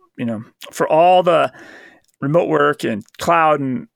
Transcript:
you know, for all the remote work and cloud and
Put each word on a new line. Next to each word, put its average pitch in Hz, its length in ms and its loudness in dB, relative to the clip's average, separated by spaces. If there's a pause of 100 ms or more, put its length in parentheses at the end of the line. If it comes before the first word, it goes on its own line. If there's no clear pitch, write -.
(180)
you 127 80 -8
know, 113 180 -6 (280)
for - 160 -4
all 180 340 4
the 165 300 0 (680)
remote 160 280 0
work 147 340 0
and 110 220 -6 (140)
cloud 160 400 2
and 131 360 -6